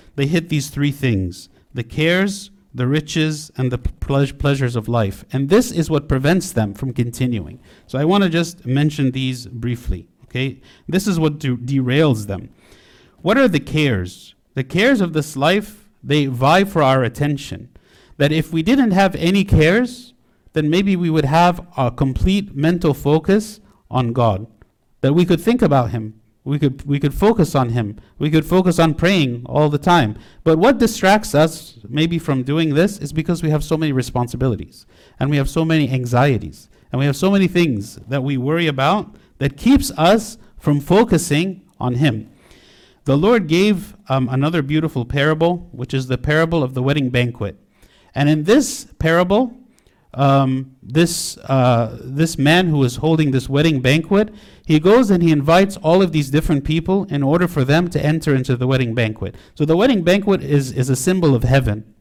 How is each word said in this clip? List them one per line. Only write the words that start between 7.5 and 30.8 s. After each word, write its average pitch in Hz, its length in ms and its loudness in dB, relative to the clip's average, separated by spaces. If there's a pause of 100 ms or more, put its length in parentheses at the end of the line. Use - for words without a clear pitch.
So - 100 -8
I 143 80 0
wanna 190 240 2
just 165 380 -4
mention 139 440 0
these 127 360 -6
briefly, 120 600 -6 (180)
okay? 127 360 -6 (260)
This 190 200 -2
is 180 120 0
what 151 200 0
de-, 127 180 -4
derails 127 680 0
them. 90 220 -10 (760)
What 220 160 0
are 269 80 4
the 165 120 0
cares? 127 760 -4 (180)
The 135 100 -4
cares 208 380 2
of 170 120 -2
this 151 220 -4
life, 180 540 -2 (140)
they 139 240 0
vie 135 360 2
for 196 200 0
our 131 200 2
attention. 135 640 -4 (480)
That 147 140 2
if 160 220 -2
we 165 80 -2
didn't 233 300 2
have 185 240 2
any 190 280 0
cares, 202 680 2 (400)
then 151 160 0
maybe 190 260 2
we 175 140 -2
would 156 160 0
have 175 400 2 (100)
a 127 140 0
complete 170 680 -2
mental 165 380 0
focus 160 680 -2 (300)
on 117 240 -2
God, 110 320 0 (560)
that 135 120 2
we 175 120 4
could 175 160 0
think 240 220 0
about 139 260 2
him. 110 300 -10 (240)
We 139 140 -4
could, 139 280 -2
we 143 140 -2
could 139 140 -2
focus 202 400 2
on 127 160 0
him. 113 300 -4 (180)
We 147 140 -2
could 156 140 2
focus 180 340 0
on 160 160 4
praying 143 500 0
all 143 240 0
the 147 80 -2
time. 143 400 2 (260)
But 160 140 4
what 226 220 4
distracts 214 560 2